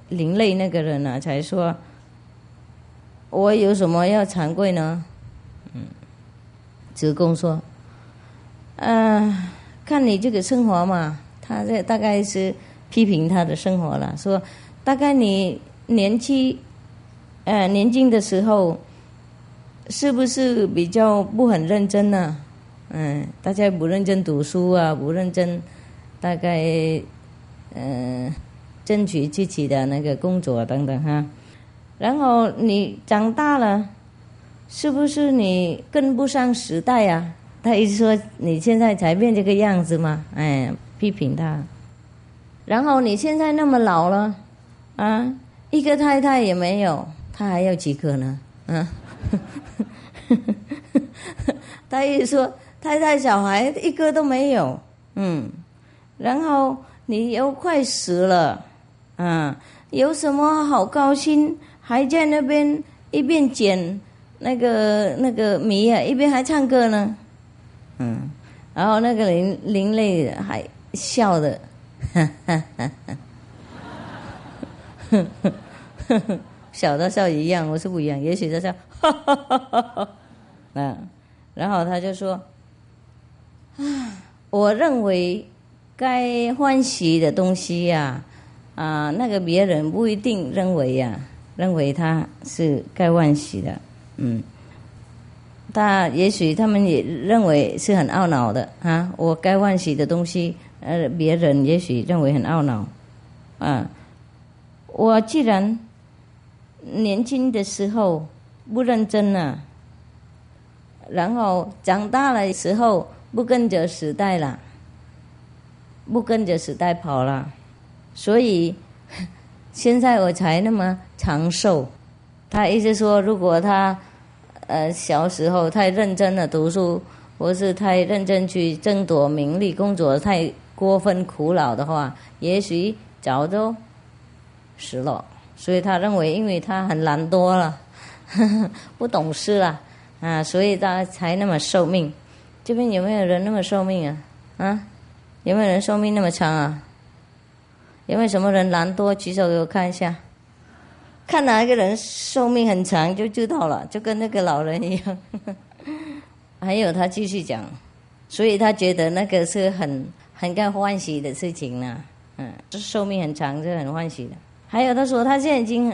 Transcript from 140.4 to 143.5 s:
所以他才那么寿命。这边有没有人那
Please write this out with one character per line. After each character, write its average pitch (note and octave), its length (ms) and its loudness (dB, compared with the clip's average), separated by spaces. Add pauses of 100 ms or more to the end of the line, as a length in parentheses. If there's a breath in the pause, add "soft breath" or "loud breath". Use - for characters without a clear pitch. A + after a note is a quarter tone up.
所 F3+ 200 0
以 G3+ 120 2
他 F#3 300 -2
才 F3+ 300 -4
那 G3 100 -2
么 F3 140 0
寿 F3+ 260 0
命。 D#3+ 260 0 (540 loud breath)
这 A#3+ 80 -4
边 A#3 180 0
有 F#3 120 0
没 G#3 100 -2
有 G#3 120 0
人 F3+ 200 0
那 G#3 60 -2